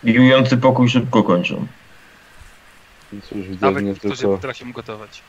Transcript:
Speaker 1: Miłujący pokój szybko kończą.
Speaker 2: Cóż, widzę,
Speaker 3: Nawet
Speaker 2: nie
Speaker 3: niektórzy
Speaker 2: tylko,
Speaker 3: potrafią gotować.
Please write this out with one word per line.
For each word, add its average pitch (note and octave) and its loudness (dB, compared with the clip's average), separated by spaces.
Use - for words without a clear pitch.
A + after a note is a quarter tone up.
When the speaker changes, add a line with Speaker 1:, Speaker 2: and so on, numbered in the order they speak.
Speaker 1:
Miłujący B2+ 4
pokój B2 2
szybko A#2+ 0
kończą. F2+ -2
Speaker 2:
Cóż, G#2 -12
widzę, F#2+ -4
Speaker 3:
Nawet - 0
Speaker 2:
nie G2+ -2
Speaker 3:
niektórzy G2 -6
Speaker 2:
tylko, G2 -2
Speaker 3:
potrafią B2 -12
gotować. A2 -16